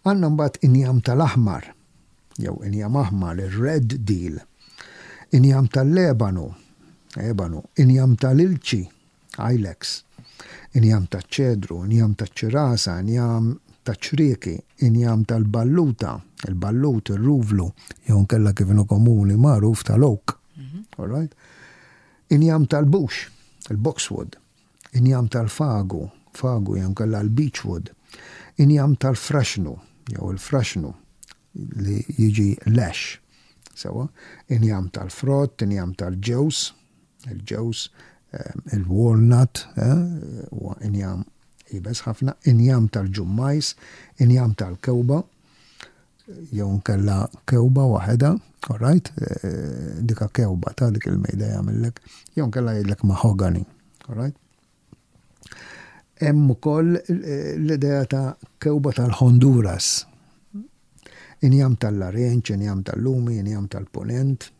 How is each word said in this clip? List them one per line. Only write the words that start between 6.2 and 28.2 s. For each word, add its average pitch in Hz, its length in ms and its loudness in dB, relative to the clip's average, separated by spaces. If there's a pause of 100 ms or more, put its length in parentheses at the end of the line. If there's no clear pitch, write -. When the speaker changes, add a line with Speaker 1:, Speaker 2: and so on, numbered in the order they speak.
Speaker 1:
ebanu, 95 500 -6 (140)
injam 131 380 6
tal-ilċi, 135 720 0 (420)
ilex, 107 760 -4 (680)
injam 107 340 4
taċ-ċedru, 98 800 -4
injam 110 300 2
taċ-ċirasa, 110 880 -2
injam 117 580 -2 (240)
taċ-ċrieki, 123 720 -2 (240)
injam 113 460 2
tal-balluta, 113 960 0 (260)
il-ballut, 107 600 -2
il-ruvlu, 104 640 0 (360)
jew 104 140 4
nkella 104 320 2
kif 98 160 0
inhu 101 160 4
komuni 104 500 4
magħruf 110 480 4
tal-oak. 110 540 2 (180)
Speaker 2:
Mhm. 151 300 -16 (140)
Speaker 1:
All 90 80 -8
right? 147 260 -6 (1000)
Injam 156 360 4
tal-bux, 151 600 0 (340)
il-boxwood, - 760 -6 (580)
injam 123 360 2
tal-fagu, 107 800 -4 (240)
fagu 113 440 -2
jew 95 120 -2
nkella 110 340 -2
l-beechwood, 107 680 -4 (680)